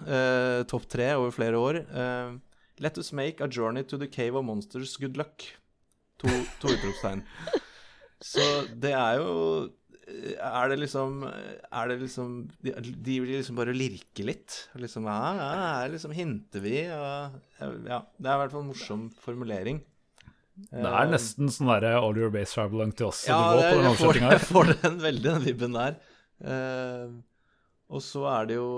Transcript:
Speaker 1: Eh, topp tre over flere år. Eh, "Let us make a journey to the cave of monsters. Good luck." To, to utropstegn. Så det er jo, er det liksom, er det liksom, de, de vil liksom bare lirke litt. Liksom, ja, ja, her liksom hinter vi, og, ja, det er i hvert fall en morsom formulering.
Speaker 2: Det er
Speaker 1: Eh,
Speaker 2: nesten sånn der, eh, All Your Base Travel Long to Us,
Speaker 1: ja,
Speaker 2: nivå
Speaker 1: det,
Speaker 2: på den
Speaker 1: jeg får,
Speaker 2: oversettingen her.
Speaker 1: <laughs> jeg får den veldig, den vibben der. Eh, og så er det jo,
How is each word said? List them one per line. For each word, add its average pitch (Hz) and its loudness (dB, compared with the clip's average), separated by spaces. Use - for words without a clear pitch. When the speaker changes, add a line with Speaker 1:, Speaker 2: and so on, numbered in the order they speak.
Speaker 1:
Eh, 127 2
topp - -6
tre 123 0
over 123 0
flere 113 0
år. 131 2
Eh, 123 -6
"Let 151 -4
us 165 -8
make 143 -4
a 147 -2
journey 120 -2
to 139 -8
the 143 -6
cave 120 -2
of 135 0
monsters. 113 -6
Good 135 -6
luck." - -8
To, 127 -2
to - -2
utropstegn. 101 -2
Så - -2
det 139 0
er 123 4
jo, 82 0
er 123 0
det 139 0
liksom, 139 -4
er 104 -8
det 123 -2
liksom, 123 -8
de, 131 -6
de 120 -4
vil 127 -2
liksom 127 -6
bare 120 0
lirke 123 -4
litt. - -8
Liksom, 113 -8
ja, 113 -2
ja, 147 -4
her 135 -4
liksom 160 -10
hinter 143 -6
vi, 113 0
og, 143 -8
ja, 120 -4
det 131 -4
er 139 4
i 139 2
hvert 135 -2
fall 147 -8
en 135 -8
morsom 110 -8
formulering. 120 -4
Speaker 2:
Det 123 -6
er 98 4
Speaker 1:
Eh, 160 4
Speaker 2:
nesten 131 0
sånn 127 2
der, 107 6
eh, 117 4
All 110 2
Your 113 2
Base 101 -2
Travel 107 0
Long 110 0
to 110 0
Us, - -4
Speaker 1:
ja, 156 6
Speaker 2:
nivå 170 8
Speaker 1:
det, 170 6
Speaker 2:
på 180 8
den - 6
Speaker 1:
jeg 117 6
får, - 4
Speaker 2:
oversettingen 120 8
her. 160 12
Speaker 1:
<laughs> - 8
jeg - 0
får 170 10
den 175 2
veldig, 143 2
den 143 2
vibben 120 0
der. 127 0
Eh, 127 -6
og 139 -8
så 143 -4
er 113 2
det 117 0
jo, 123 -2